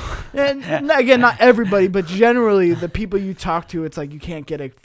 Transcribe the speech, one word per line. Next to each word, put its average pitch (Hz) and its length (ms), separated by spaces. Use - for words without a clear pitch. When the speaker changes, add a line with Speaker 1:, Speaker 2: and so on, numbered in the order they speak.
Speaker 1:
<laughs> - 200
Speaker 2:
and, 277 300
and 294 260
again, 254 300
not 240 200
everybody, 208 480
but 190 180
generally 202 680
the 170 160
people 196 300
you 190 160
talk 170 340
to, 160 160
it's 151 140
like 147 140
you 151 80
can't 156 260
get 147 140
a 135 100